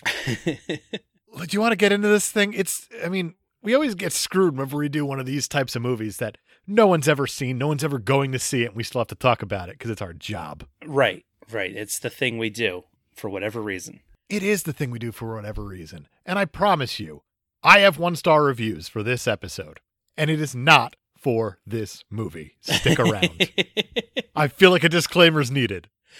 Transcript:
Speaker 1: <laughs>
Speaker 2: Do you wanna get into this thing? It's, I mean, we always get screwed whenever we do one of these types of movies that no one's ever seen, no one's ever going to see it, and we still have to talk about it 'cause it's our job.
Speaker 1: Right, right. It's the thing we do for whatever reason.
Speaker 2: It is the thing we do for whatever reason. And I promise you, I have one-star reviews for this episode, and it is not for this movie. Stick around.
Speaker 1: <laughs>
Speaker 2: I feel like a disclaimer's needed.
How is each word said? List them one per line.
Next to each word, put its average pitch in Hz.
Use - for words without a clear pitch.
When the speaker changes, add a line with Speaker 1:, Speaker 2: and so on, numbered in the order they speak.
Speaker 1:
<laughs> -
Speaker 2:
Do -
you 202
wanna 226
get 202
into 202
this 208
thing? 202
It's, -
I 170
mean, 180
we 220
always 269
get 175
screwed 185
whenever 135
we 147
do 147
one 135
of 131
these 139
types 139
of 117
movies 110
that 110
no 208
one's 160
ever 143
seen, 127
no 139
one's 151
ever 143
going 135
to 127
see 123
it, 117
and 101
we 117
still -
have 113
to -
talk -
about 95
it -
'cause 117
it's 104
our 90
job. 78
Speaker 1:
Right, 135
right. 98
It's 104
the 123
thing 120
we 113
do 98
for -
whatever 104
reason. 98
Speaker 2:
It 202
is 202
the 156
thing 131
we 117
do 117
for 113
whatever 107
reason. 87
And 185
I 196
promise 170
you, 78
I 190
have 196
one-star 165
reviews 110
for 110
this 117
episode, 92
and 156
it 156
is 139
not 127
for 113
this 107
movie. 82
Stick -
around. -
Speaker 1:
<laughs> -
Speaker 2:
I 151
feel 185
like 175
a 170
disclaimer's 160
needed. 110